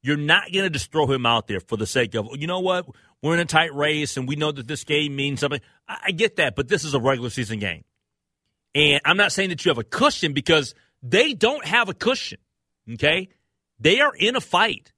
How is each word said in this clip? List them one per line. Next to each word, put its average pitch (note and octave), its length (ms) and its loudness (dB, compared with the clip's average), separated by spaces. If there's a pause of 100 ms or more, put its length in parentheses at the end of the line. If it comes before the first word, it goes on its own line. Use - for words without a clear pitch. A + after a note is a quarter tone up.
You're C#3+ 140 0
not E3 360 0
gonna F#3+ 160 0
just D3 240 -6
throw D#3 140 2
him B2+ 180 0
out A#2 220 2
there G2 140 -4
for - 180 -6
the G#2+ 80 -2
sake A2+ 280 0
of, G#2+ 220 -4
"You C#3+ 100 -8
know F3+ 140 -4
what? F3+ 260 -2 (360)
We're D#3 120 0
in E3+ 60 2
a E3+ 60 -2
tight D#3+ 280 2
race, D3 440 0
and B2+ 100 -4
we D3 80 -4
know D3+ 160 -2
that C3+ 140 -10
this C#3+ 180 -8
game D3 320 -2
means C#3 240 -4
something." C#3+ 200 -2 (280)
I, - 180 -12
I G3 40 0
get F#3 260 0
that, C#3 200 0
but C3 120 -2
this F3+ 160 0
is D3 80 -6
a C#3 80 2
regular B2 300 0
season A2 300 -6
game. F2 240 -6 (880)
And D3 320 4
I'm E3+ 100 4
not G3+ 160 2
saying G3 180 -2
that D#3+ 140 -8
you F3 60 4
have C3+ 80 0
a A2+ 60 -6
cushion F3 500 0
because D3 400 2 (280)
they G#3 300 2
don't A#3+ 320 0
have G#3 240 2
a F#3 60 -6
cushion, - 440 -2 (560)
okay? D#3+ 340 0 (500)
They F3 220 4
are C#4+ 140 4
in A3+ 220 0
a B3 60 0
fight. - 560 0